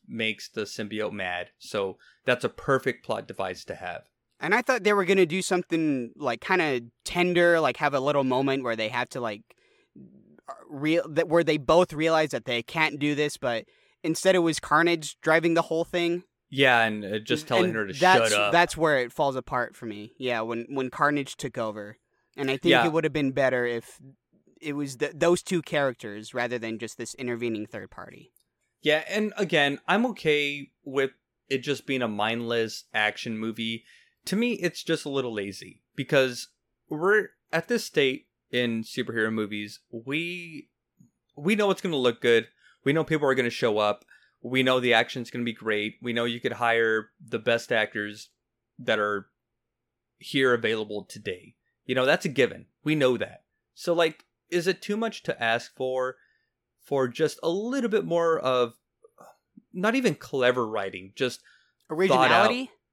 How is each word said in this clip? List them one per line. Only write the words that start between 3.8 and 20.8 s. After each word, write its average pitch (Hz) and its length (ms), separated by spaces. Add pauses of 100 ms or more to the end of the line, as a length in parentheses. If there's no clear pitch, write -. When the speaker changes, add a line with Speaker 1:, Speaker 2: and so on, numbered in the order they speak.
Speaker 2:
And 175 160
I 247 60
thought 240 220
they 208 100
were 196 120
gonna 190 200
do 170 160
something, 156 720
like, 123 260
kinda 156 400 (240)
tender, 175 540
like, 139 180
have 147 160
a 139 60
little 139 260
moment 135 380
where 117 120
they 110 140
have 127 200
to, 131 120
like, 107 220 (1300)
real-, 156 400
that, 160 200
where 170 140
they 151 140
both 156 360
realize 156 380
that 120 140
they 120 180
can't 156 360
do 147 160
this, 147 220
but 117 280 (380)
instead 175 320
it 185 40
was 165 200
Carnage 160 640
driving 165 320
the 165 100
whole 165 220
thing. 175 380 (260)
Speaker 1:
Yeah, 127 340
and, 107 220
uh, 104 140
just 151 280
telling 113 200
Speaker 2:
And - 80
Speaker 1:
her 107 120
to 95 60
Speaker 2:
that's, 139 380
Speaker 1:
shut 104 80
up. 104 120
Speaker 2:
that's 170 260
where 151 220
it 120 140
falls 139 220
apart 123 400
for - 100
me. 104 320
Yeah, 120 240
when, 117 280
when 131 200